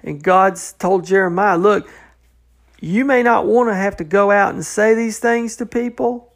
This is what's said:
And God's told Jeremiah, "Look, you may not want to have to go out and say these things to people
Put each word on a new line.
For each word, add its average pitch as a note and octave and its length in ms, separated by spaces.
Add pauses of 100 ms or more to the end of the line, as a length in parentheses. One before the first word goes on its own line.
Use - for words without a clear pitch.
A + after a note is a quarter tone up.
And D3 200
God's F#3+ 480
told F3+ 320
Jeremiah, F#3 540
"Look, G3 320 (880)
you G3 240
may C4 200
not A#3 220
want A#3 240
to G3+ 60
have G3 220
to E3+ 80
go G3+ 260
out G3+ 220
and E3+ 120
say A3 280
these A3+ 260
things A#3 380
to A#3+ 80
people A#3+ 720